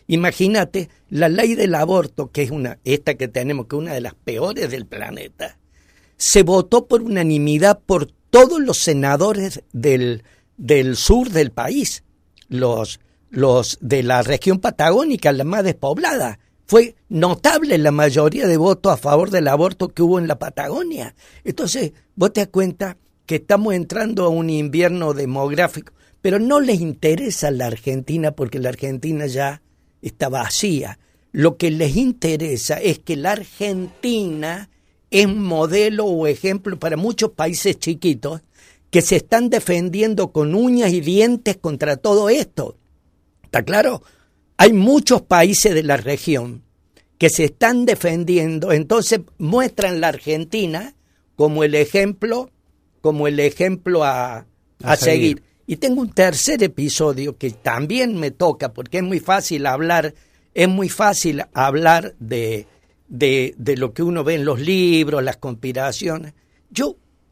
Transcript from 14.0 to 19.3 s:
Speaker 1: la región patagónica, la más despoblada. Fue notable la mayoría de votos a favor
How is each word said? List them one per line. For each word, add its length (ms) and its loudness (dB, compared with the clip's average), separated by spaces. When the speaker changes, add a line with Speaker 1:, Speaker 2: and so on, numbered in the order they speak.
Speaker 1:
la 180 2
región 380 0
patagónica, 720 0
la 100 -2
más 200 -2
despoblada. 720 -2
Fue 280 6
notable 680 2
la 120 4
mayoría 560 2
de 80 4
votos 380 2
a 40 -4
favor 340 2